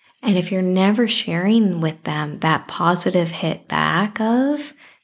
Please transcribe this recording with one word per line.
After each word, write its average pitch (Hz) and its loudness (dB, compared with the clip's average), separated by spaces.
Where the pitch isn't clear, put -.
And 208 2
if 170 -2
you're 190 0
never 190 2
sharing 185 0
with 160 -4
them 151 -6
that 156 0
positive 175 0
hit - -6
back 165 0
of, 269 0